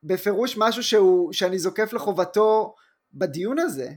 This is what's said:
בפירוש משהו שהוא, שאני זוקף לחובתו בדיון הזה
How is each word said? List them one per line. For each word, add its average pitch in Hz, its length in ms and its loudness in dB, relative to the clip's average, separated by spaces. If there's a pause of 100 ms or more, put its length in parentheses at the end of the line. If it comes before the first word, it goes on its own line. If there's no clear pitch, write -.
בפירוש 196 540 -2
משהו 226 260 0
שהוא, 185 500 4
שאני 185 260 -2
זוקף 214 340 -2
לחובתו 214 800 0 (380)
בדיון 180 460 -4
הזה 139 380 -4